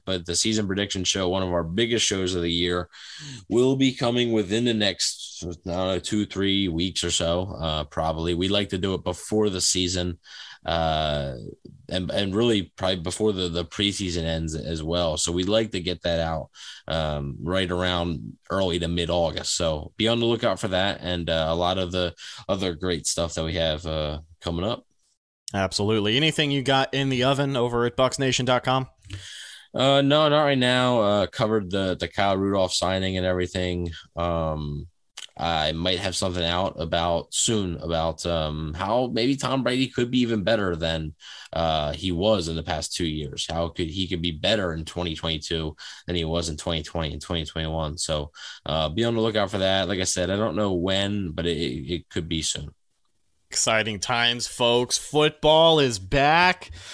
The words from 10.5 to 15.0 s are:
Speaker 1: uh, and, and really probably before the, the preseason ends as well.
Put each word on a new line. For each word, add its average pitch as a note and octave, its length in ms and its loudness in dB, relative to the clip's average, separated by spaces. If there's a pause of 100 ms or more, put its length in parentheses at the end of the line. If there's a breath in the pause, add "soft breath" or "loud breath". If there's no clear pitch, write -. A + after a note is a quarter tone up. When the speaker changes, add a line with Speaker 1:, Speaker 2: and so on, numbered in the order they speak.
Speaker 1:
uh, D#2 680 0 (520)
and, F2+ 220 -4
and F#2+ 260 -2
really A2 400 2
probably F#2 200 0
before F#2 360 0
the, F#2 180 -2
the E2+ 140 -2
preseason F#2 600 0
ends D#2+ 320 -2
as D#2+ 260 -6
well. E2 360 0